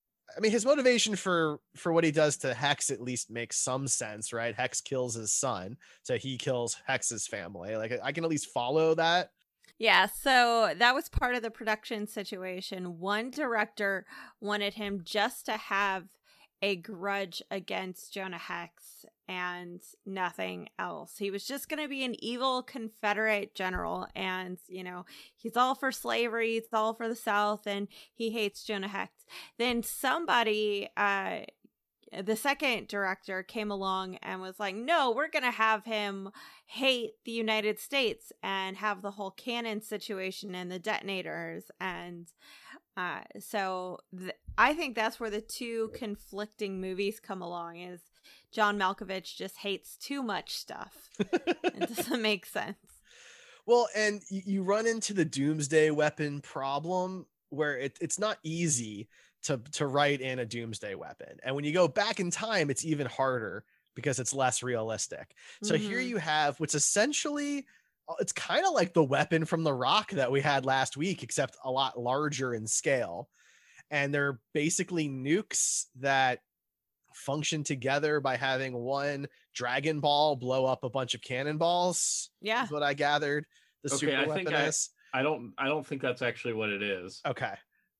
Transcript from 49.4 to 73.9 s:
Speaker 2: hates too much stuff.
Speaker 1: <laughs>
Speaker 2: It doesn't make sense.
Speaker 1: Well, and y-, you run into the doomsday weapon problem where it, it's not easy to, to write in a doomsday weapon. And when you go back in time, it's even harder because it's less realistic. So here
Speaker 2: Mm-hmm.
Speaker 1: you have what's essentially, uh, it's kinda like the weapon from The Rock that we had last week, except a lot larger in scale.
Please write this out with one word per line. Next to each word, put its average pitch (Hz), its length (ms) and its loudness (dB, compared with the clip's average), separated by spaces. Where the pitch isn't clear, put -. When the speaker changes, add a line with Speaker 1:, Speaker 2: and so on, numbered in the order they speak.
Speaker 2:
hates - 400 -6
too 277 240 -6
much 208 340 -4
stuff. - 600 -12
Speaker 1:
<laughs> - 40 -2
Speaker 2:
It - 760 0
doesn't 269 260 0
make 214 240 0
sense. - 320 -6
Speaker 1:
Well, 233 300 6
and 208 260 2
y-, 190 140 -4
you 196 160 0
run 202 240 2
into 226 300 0
the 175 100 6
doomsday 151 640 4
weapon 147 520 2
problem 165 840 -2
where 147 300 0
it, 135 200 -4
it's - 200 -2
not 214 240 0
easy 131 640 -2
to, 135 160 0
to 147 140 0
write 143 340 4
in 127 180 -4
a 123 60 -2
doomsday 113 500 -6
weapon. - 480 -14
And 131 120 -2
when 147 100 -2
you 151 80 0
go 175 140 8
back 202 320 0
in 175 120 0
time, 196 380 2
it's 135 160 -2
even 147 220 0
harder 117 580 -2
because 131 240 -2
it's 123 140 -2
less 131 300 2
realistic. 113 720 -4
So 208 120 2
here 202 240 0
Speaker 2:
Mm-hmm. 254 100 -2
Speaker 1:
you 233 80 -2
have 151 420 2
what's 156 160 0
essentially, 285 880 2
uh, - 120 -10
it's 190 120 0
kinda 330 380 2
like 226 240 2
the 165 100 8
weapon 151 420 4
from 165 180 0
The 151 100 2
Rock 135 380 2
that 135 200 2
we 139 100 4
had 139 240 2
last 131 300 2
week, 165 280 -2
except 131 400 -2
a 131 80 -4
lot 131 280 0
larger 131 540 0
in 110 140 -4
scale. 117 600 0